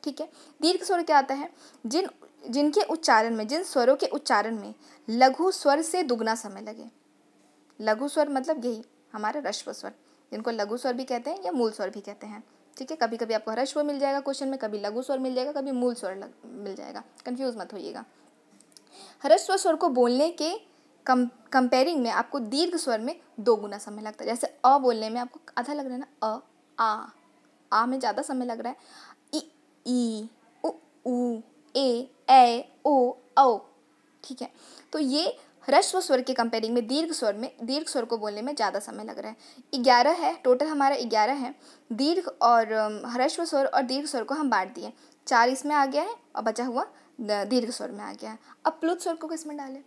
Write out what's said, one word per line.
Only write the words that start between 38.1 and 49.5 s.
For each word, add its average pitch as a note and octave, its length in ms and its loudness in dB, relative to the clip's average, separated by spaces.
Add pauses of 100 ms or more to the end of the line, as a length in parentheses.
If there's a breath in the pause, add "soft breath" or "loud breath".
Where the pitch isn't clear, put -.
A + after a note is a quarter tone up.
बोलने G#3 240 -8
में C#4 120 -6
ज़्यादा G3 260 -2
समय G#3+ 240 -12
लग A3 140 -12
रहा G#3+ 120 -12
है। A3+ 60 -16 (460 loud breath)
ग्यारह B3 280 8
है E4+ 240 0 (100)
टोटल B3+ 220 4
हमारा, C#4+ 300 2
ग्यारह A3 360 2
है। C#4 220 -4 (380 loud breath)
दीर्घ D#4+ 360 0 (140)
और, A3+ 300 6
अम, G#3+ 340 -2
ह्रस्व B3+ 380 0
स्वर C#4 220 0
और C4+ 160 2
दीर्घ C4 240 -4
स्वर A#3+ 180 -4
को C#4 100 -4
हम D4 160 -2
बांट G3 240 -2
दिए, G#3+ 180 -12 (340 soft breath)
चार A#3+ 220 6
इसमें C#4+ 260 -2
आ C#4 120 4
गया C#4+ 160 -2
है A4 120 -6 (220)
और A3+ 60 -6
बचा A3+ 220 -2
हुआ C4 220 -4 (340 soft breath)
द-, G#3 280 -2
दीर्घ A#3+ 220 0
स्वर - 200 -10
में G3+ 140 -12
आ G3 80 -12
गया A3 180 -14
है। A3 80 -16 (260 loud breath)
अब D#4+ 80 2
प्लुत E4 300 -4
स्वर E4 120 -4
को D#4+ 140 -12
किस D#4+ 180 -10
में D4+ 100 -10